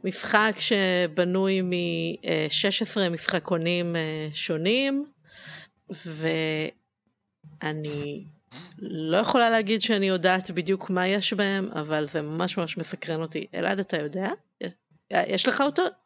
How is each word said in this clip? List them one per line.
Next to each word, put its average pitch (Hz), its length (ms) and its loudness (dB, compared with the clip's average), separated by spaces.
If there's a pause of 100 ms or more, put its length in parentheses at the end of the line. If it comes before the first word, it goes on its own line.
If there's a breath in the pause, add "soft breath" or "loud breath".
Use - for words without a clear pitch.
משחק 208 560 2
שבנוי 185 1000 2
מ-, 180 120 0 (520)
אה, 160 240 2
שש - 320 0
עשרה 196 280 0
משחקונים, 170 840 0
אה, 156 380 -2
שונים, 247 720 0 (2500 loud breath)
ואני 147 600 -4 (560 loud breath)
לא 160 380 -2
יכולה 233 320 4
להגיד 220 320 2
שאני 196 260 2
יודעת 185 440 2
בדיוק 180 380 -2
מה 185 180 2
יש 196 260 2
בהם, 196 380 0
אבל 151 360 -2
זה 156 140 -2
ממש 160 360 -2
ממש 170 200 -4
מסקרן 165 440 -6
אותי. 160 340 -6
אלעד, 185 240 0
אתה 185 180 -4
יודע? 165 320 -4 (840)
יש 190 360 2
לך 262 140 2
אותו? 285 220 2 (220)